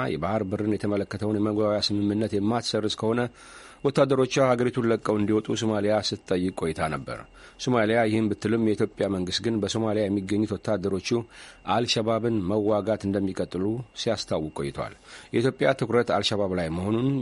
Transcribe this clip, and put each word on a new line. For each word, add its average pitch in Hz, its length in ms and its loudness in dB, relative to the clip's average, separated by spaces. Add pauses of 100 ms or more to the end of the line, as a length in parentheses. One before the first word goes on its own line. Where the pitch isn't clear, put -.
የባህር 92 360 -2
በርን 104 280 -2
የተመለከተውን 104 680 -2
የመግባቢያ 104 440 0
ስምምነት 104 500 0
የማትሰርዝ 107 640 0
ከሆነ 113 240 0 (600)
ወታደሮቿ 135 600 4
ሀገሪቱን 123 460 2
ለቀው 110 280 2
እንዲወጡ 107 400 0
ሶማሊያ 107 460 0
ስትጠይቅ 92 540 -2
ቆይታ 82 320 -4
ነበር። 78 300 -6 (400)
ሶማሊያ 117 440 2
ይህን 110 260 2
ብትልም 110 360 0
የኢትዮጵያ 104 440 0
መንግስት 92 320 -2
ግን 113 160 -2
በሶማሊያ 107 460 0
የሚገኙት 101 500 0
ወታደሮቹ 95 560 -2 (580)
አልሸባብን 113 800 0
መዋጋት 104 580 0
እንደሚቀጥሉ 98 600 -2 (320)
ሲያስታውቅ 87 580 -4
ቆይቷል። 67 400 -8 (340)
የኢትዮጵያ 127 460 2
ትኩረት 117 360 0
አልሸባብ 101 440 0
ላይ 87 160 0
መሆኑን 107 380 0 (120)